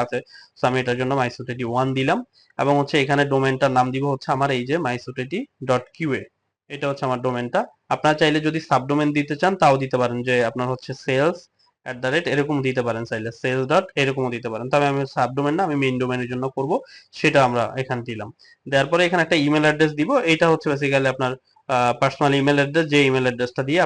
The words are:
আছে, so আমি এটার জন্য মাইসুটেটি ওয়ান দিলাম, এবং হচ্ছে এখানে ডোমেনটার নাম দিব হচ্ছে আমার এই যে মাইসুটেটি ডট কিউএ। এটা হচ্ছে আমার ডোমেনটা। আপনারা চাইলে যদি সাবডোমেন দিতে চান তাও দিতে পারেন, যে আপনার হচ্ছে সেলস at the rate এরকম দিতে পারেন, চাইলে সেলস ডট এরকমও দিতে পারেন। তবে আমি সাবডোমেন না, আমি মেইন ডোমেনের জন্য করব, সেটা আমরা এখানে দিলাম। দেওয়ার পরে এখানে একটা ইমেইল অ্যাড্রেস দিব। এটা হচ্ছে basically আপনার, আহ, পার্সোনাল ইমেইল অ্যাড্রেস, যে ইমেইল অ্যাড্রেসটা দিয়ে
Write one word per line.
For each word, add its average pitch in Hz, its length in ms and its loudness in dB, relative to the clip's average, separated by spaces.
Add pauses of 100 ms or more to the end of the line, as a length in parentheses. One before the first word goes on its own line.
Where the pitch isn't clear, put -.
আছে, 123 160 -4 (400)
so - 100 -20
আমি 127 140 0
এটার 123 180 -2
জন্য 131 200 -2
মাইসুটেটি 123 520 -6
ওয়ান 127 160 0 (100)
দিলাম, 147 200 0 (440)
এবং 139 180 2
হচ্ছে 139 220 -2
এখানে 143 200 2 (100)
ডোমেনটার 135 460 2
নাম 127 160 4
দিব 135 180 -2
হচ্ছে 135 240 -8
আমার 139 200 0
এই 123 140 -2
যে 151 60 0 (100)
মাইসুটেটি 135 520 -6 (300)
ডট 127 160 2 (100)
কিউএ। 139 280 -4 (480)
এটা 143 200 -6
হচ্ছে - 180 -6
আমার 127 180 -2
ডোমেনটা। 120 340 -2 (340)
আপনারা 151 260 2
চাইলে 151 260 4
যদি 156 120 0 (100)
সাবডোমেন 143 480 0
দিতে 147 240 -2
চান 185 120 2 (100)
তাও 147 200 6
দিতে 131 200 -2
পারেন, 120 160 0 (100)
যে 127 60 2 (160)
আপনার 123 220 -4
হচ্ছে 127 200 -8 (140)
সেলস 151 340 2 (500)
at 127 120 -8
the 127 120 0
rate 160 200 0
এরকম 147 220 0 (100)
দিতে 127 200 -2
পারেন, 113 240 -4
চাইলে 113 200 -6 (100)
সেলস 131 300 -2
ডট 185 160 2 (160)
এরকমও 135 340 0
দিতে 120 160 -8
পারেন। 113 200 -6
তবে 143 200 4
আমি 139 100 0 (120)
সাবডোমেন 143 440 0
না, 196 100 2
আমি 147 140 -2
মেইন 131 200 0
ডোমেনের 127 300 -2
জন্য 127 120 -6 (120)
করব, 135 160 -2 (460)
সেটা 147 280 4
আমরা 120 180 0 (180)
এখানে 123 260 -6
দিলাম। 107 200 -10 (420)
দেওয়ার 139 200 2
পরে 170 160 4
এখানে 170 200 2
একটা 175 100 2 (100)
ইমেইল 151 200 2
অ্যাড্রেস 151 320 2
দিব। 151 120 0 (220)
এটা 160 200 2
হচ্ছে 160 200 0
basically 139 420 0
আপনার, 127 180 -2 (360)
আহ, 123 320 2
পার্সোনাল 139 400 2
ইমেইল 143 200 2
অ্যাড্রেস, 143 320 2
যে 147 60 6 (100)
ইমেইল 131 200 2
অ্যাড্রেসটা 123 400 -4
দিয়ে 160 180 2